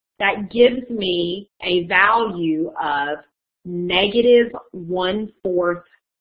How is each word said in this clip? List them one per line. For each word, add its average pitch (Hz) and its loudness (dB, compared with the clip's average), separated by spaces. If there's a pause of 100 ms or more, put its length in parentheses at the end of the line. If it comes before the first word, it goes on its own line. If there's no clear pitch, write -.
(200)
that 202 -4
gives 247 4
me 185 -4 (140)
a 180 -2
value 180 0 (100)
of 147 -4 (460)
negative 208 2 (200)
one-fourth 180 -4 (380)